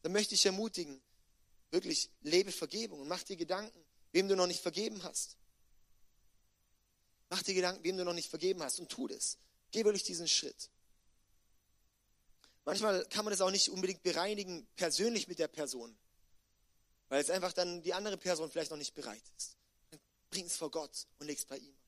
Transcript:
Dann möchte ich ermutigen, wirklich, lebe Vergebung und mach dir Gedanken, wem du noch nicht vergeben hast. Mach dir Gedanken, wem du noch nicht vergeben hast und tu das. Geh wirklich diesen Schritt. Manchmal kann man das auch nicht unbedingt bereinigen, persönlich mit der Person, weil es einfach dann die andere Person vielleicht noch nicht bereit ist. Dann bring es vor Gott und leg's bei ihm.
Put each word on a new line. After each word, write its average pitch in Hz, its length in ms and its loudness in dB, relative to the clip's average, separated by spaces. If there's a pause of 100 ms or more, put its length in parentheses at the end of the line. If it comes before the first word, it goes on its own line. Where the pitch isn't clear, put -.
Dann 165 80 0
möchte 208 240 2
ich - 100 8
ermutigen, 190 560 0 (720)
wirklich, - 380 0 (120)
lebe 175 300 4
Vergebung 175 500 -6
und 139 60 -10
mach 180 160 -4
dir 190 120 -8
Gedanken, 170 480 -6 (280)
wem 190 160 6
du 196 80 6
noch 180 120 6
nicht 170 140 -2
vergeben 202 420 -2
hast. - 340 -6 (1900)
Mach 190 120 0
dir 190 140 -2
Gedanken, 185 280 2
wem 185 140 0
du 180 80 -2
noch 175 80 0
nicht 170 160 -4
vergeben 175 340 0
hast 131 160 -2
und 175 100 -12
tu - 180 -6
das. - 300 -6 (340)
Geh 220 120 0
wirklich 202 200 4
diesen 170 240 -4
Schritt. - 420 0 (1900)
Manchmal 190 420 2
kann 214 200 -2
man 208 60 0
das 196 100 2
auch 190 100 6
nicht 196 180 4
unbedingt 185 340 -2
bereinigen, 180 720 0
persönlich 190 520 2
mit 175 120 -8
der 151 80 2
Person, 120 500 -8 (1120)
weil 139 120 4
es 147 80 0
einfach 180 240 0
dann 175 280 0
die 180 120 -2
andere 196 240 -2
Person 170 340 0
vielleicht 160 200 -2
noch 156 60 -8
nicht 147 160 -8
bereit 113 300 -10 (140)
ist. - 180 -10 (340)
Dann 156 100 -20 (300)
bring 180 160 -4
es - 120 -4
vor 156 120 -4
Gott - 380 -6 (120)
und 147 80 -10
leg's 143 180 -4
bei 135 120 -10
ihm. 135 180 -16 (120)